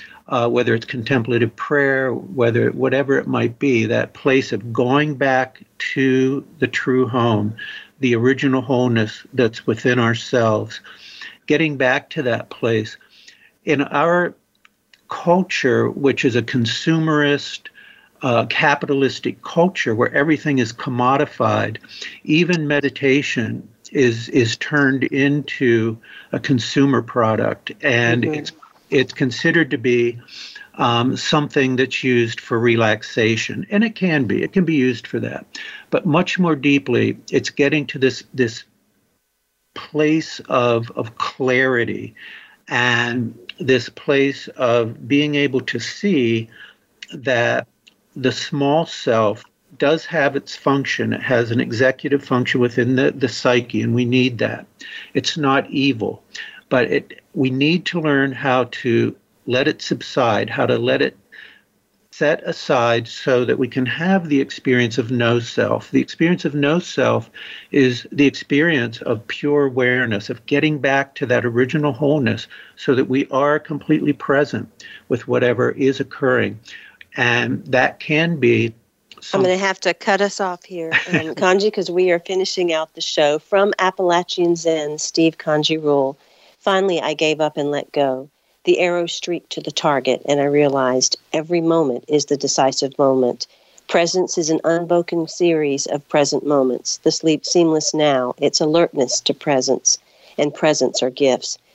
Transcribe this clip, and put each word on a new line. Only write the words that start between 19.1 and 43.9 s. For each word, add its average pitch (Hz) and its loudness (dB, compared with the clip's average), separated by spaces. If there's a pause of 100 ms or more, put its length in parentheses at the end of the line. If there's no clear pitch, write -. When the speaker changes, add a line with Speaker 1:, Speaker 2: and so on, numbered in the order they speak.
Speaker 1:
culture 170 0
where 117 0
everything 147 2
is 113 0
commodified, 123 0 (460)
even 160 2
meditation 135 0 (260)
is, 120 0
is 117 0
turned 135 0
into 135 0 (360)
a 123 -4
consumer 131 2
product, 110 -2
and 120 2
Speaker 2:
Mm-hmm. 156 -2
Speaker 1:
it's, 147 -10 (380)
it's 131 0
considered 156 0
to 143 -2
be, 120 0 (560)
um, 120 0
something 139 0
that's 127 -2
used 120 0
for - -2
relaxation, 113 0
and 208 4
it 220 -2
can 156 0
be, 101 0
it - -4
can 190 2
be 160 0
used 127 0
for 139 -6
that, - -8 (440)
but - 0
much 170 2
more 170 2
deeply, 127 0 (120)
it's 131 -2
getting 143 0
to - -10
this, 127 0 (100)
this 120 -2 (1120)
place 156 -2
of, 120 0
of 113 -8
clarity 123 -2 (540)
and 120 -2 (220)
this 127 2